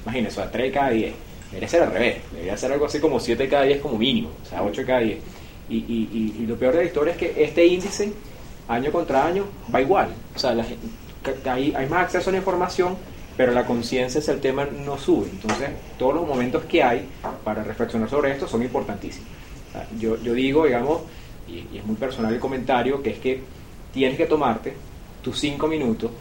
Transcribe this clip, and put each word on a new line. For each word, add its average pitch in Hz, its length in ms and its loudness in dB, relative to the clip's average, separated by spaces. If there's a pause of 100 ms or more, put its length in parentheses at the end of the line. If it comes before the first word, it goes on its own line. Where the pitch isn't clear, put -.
Imagínense, 113 360 -4
o 98 40 -2
sea, 92 80 -6
tres 123 140 0
de 131 60 0
cada 135 180 2
diez. 110 240 2 (360)
Debería - 200 -6
ser 170 140 6
al - 80 2
revés, 107 260 0 (140)
debería 90 260 -6
ser 131 160 0
algo 147 140 2
así 151 120 -2
como 160 220 4
siete 117 220 2
de 135 60 0
cada 143 140 6
diez 139 160 4
como 135 180 -2
mínimo, 117 320 2 (160)
o - 40 -16
sea, 90 140 -4
ocho 101 180 -2
de 120 60 -4
cada 127 120 4
diez. 113 200 0 (500)
Y, 117 80 -2
y, 113 320 -2 (280)
y, 117 60 -4
y - 20 -2
lo 113 120 -2
peor 127 160 4
de 165 60 6
la 175 60 4
historia 151 280 0
es - 60 -6
que 165 220 0
este 160 240 6
índice, 190 460 2 (560)
año 131 240 0
contra 160 340 2
año, 190 200 0 (280)
va 131 80 6
igual. 156 280 4 (260)
O - 40 -10
sea, 123 140 2
la 117 100 0
gen-, 120 140 -6 (440)
ca-, 135 120 -4 (100)
ca-, 131 100 0
hay, 139 220 2
hay 135 120 -2
más 175 180 2
acceso 180 240 0
a - 20 2
la 190 80 2
información, 180 560 0 (400)
pero 123 160 4
la 120 140 4
conciencia 127 560 0
hacia 151 120 0
el 135 60 -2
tema 135 260 2
no 139 320 -6
sube. 117 320 2
Entonces, 107 400 -2 (300)
todos 131 160 4
los 170 100 0
momentos 135 380 0
que 165 180 4
hay 120 240 4 (380)
para 107 200 -2
reflexionar 110 460 -2
sobre 139 220 2
esto - 160 -2
son 120 160 0
importantísimos. 120 640 -4 (420)
O - 40 -18
sea, - 140 -10 (120)
yo, 110 240 0
yo 120 100 0
digo, 135 320 4
digamos, 135 360 2 (480)
y, 85 160 -12 (100)
y 101 40 -8
es 104 60 -10
muy 107 120 -2
personal 113 360 -2
el 117 60 0
comentario, 131 640 2
que 113 60 0
es 104 100 -6
que 131 220 0 (520)
tienes 131 240 2
que 165 80 4
tomarte 143 480 2 (480)
tus - 160 -6
cinco 147 300 0
minutos 120 540 0